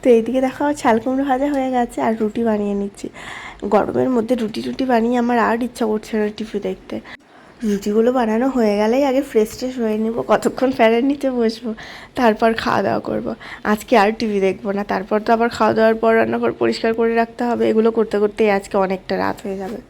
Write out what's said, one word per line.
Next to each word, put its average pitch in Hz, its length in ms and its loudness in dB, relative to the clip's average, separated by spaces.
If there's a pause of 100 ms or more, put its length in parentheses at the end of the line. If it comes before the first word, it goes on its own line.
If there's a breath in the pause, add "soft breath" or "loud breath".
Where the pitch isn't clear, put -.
তো - 140 0
এইদিকে 233 320 2
দেখো, 262 180 -4
আমার 294 180 0
ছাল 233 200 4
কুমড়ো 262 280 -2
ভাজা 262 240 0
হয়ে 262 220 0
গেছে 240 300 -2
আর 226 140 2
রুটি 214 280 -2
বানিয়ে 208 320 0
নিচ্ছি। - 260 -8 (680 loud breath)
গরমের 247 420 2
মধ্যে 226 260 0
রুটি 214 240 -6
টুটি 247 260 -4
বানিয়ে 233 300 2
আমার 240 160 0 (100)
আর 226 180 0
ইচ্ছা 240 240 -4
করছে 214 300 -4
না 208 60 0 (100)
টিভি 214 220 -8 (100)
দেখতে। 190 280 -10 (720 loud breath)
রুটিগুলো 208 500 2
বানানো 226 280 2 (100)
হয়ে 214 240 2
গেলেই 226 300 2
আগে 262 200 2
ফ্রেশ 220 280 2
ট্রেশ 254 240 -6
হয়ে 214 220 0
নিব, 226 120 -2 (160)
কতক্ষণ 214 440 0
ফ্যানের 233 340 4
নিচে 285 180 -2 (100)
বসবো, 226 320 -2 (480 loud breath)
তারপর 233 320 4 (120)
খাওয়া - 240 0
দাওয়া 214 220 0
করবো। 220 240 -4 (400 loud breath)
আজকে - 200 -2 (100)
আর 202 160 4
টিভি 208 200 -2 (100)
দেখবো 190 280 -4
না, 202 60 -4 (100)
তারপর 208 320 -2
তো - 120 0
আবার 233 200 2
খাওয়া 220 200 2
দাওয়ার 220 260 4
পর 226 160 4
রান্নাঘর 233 340 0 (100)
পরিষ্কার 233 360 0
করে 226 220 2
রাখতে 226 280 -4
হবে। 226 220 0
এগুলো 220 180 4 (100)
করতে 214 240 0
করতেই 208 360 2
আজকে - 160 -10 (120)
অনেকটা 190 280 -4 (100)
রাত 202 200 -4
হয়ে 196 180 -6
যাবে। 202 160 -8 (120)